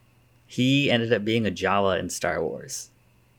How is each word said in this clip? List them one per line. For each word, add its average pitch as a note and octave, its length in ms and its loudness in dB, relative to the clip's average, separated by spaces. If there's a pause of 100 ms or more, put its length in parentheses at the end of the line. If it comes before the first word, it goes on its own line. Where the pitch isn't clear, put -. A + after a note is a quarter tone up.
(480)
he C3+ 420 2
ended A#2 240 2
up G#2 120 0
being A2 200 2
a G2 60 0
Jawa F#2+ 480 2
in F#2 100 -6
Star E2+ 340 -2
Wars. - 460 -8 (500)